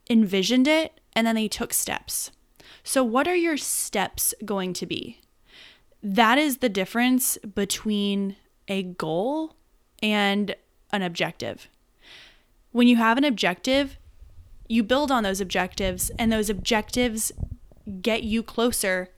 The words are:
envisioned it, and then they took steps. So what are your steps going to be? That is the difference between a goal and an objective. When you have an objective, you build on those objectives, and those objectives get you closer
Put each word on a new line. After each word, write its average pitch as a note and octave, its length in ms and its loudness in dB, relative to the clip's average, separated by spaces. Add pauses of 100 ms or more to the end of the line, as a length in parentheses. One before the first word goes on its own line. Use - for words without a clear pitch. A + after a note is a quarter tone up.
envisioned A3 580 4
it, D#4 320 2 (140)
and A3+ 140 2
then A3+ 80 2
they A3 120 0
took - 260 -6
steps. - 580 -6 (520)
So C4+ 200 0
what B3+ 240 2
are F4+ 80 0
your E4 220 0
steps - 760 -4 (100)
going F#3+ 300 -4
to F3+ 140 -6
be? - 320 -8 (840)
That A3 380 4
is D4 180 0
the B3+ 120 0
difference A#3+ 680 0
between G3+ 1000 -2 (320)
a G3 140 -4
goal F#3 720 -4 (460)
and G#3 540 0 (360)
an G3 120 -2
objective. E3+ 640 -6 (1040)
When A#3+ 160 6
you B3 80 8
have A3+ 240 4
an C#4+ 40 4
objective, C4 760 0 (680)
you A#3 140 2
build C4 300 2
on B3 100 2
those G3 200 -2
objectives, F#3 680 -4
and A3+ 200 0
those G#3+ 180 0
objectives A3 840 -2 (680)
get A3+ 220 -2
you A3+ 180 0
closer G#3 760 0